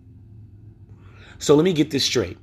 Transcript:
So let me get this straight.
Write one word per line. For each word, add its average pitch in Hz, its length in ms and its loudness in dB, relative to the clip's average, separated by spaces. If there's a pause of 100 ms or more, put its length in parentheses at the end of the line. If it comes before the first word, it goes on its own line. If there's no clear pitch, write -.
(1400)
So 147 160 2
let 160 100 4
me 190 80 0
get 147 180 -2
this 135 140 -2
straight. 92 380 -4